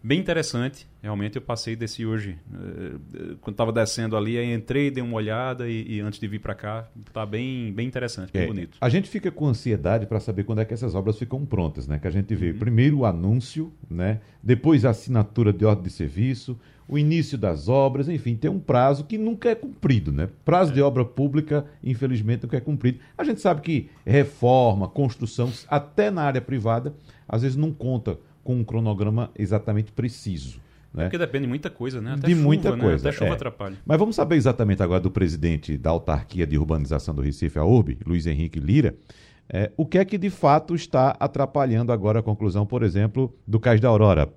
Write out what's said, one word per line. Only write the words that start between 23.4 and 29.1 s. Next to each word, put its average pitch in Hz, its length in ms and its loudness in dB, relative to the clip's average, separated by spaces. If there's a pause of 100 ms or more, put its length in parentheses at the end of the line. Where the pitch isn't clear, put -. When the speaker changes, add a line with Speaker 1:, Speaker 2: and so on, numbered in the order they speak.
Speaker 2:
sabe 170 200 2
que 160 280 -2 (160)
reforma, 123 840 4
construção, 123 640 -2 (160)
até 151 440 0
na 180 100 -4
área 135 180 0
privada, 123 540 -2 (340)
às 113 140 0
vezes 131 160 0
não 151 160 0
conta 120 440 -4 (260)
com 127 120 -2
um 120 80 0
cronograma 110 760 0